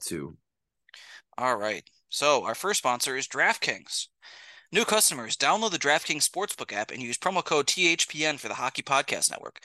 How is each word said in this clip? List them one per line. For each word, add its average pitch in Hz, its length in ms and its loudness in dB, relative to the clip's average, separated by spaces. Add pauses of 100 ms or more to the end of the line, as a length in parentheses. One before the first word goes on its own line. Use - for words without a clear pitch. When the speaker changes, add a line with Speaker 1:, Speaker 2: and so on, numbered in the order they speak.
Speaker 1:
to. 78 320 -8 (1000)
Speaker 2:
All 123 200 0
right. 104 280 -4 (240)
So 139 360 2
our 110 100 -2
first 202 240 -2
sponsor 127 380 0
is 135 100 -4
DraftKings. 143 800 -2 (640)
New 220 160 2
customers, 139 500 2
download 202 340 2
the 165 80 -4
DraftKings 147 480 2
Sportsbook - 460 -6
app 104 180 -4
and 127 120 -10
use 120 160 -6
promo 180 260 0
code 147 220 2
T 180 220 4
H 165 200 2
P 151 160 -4
N 151 140 0
for 117 100 -10
the 101 60 -4
Hockey 123 280 -4
Podcast 135 480 2
Network. - 340 -12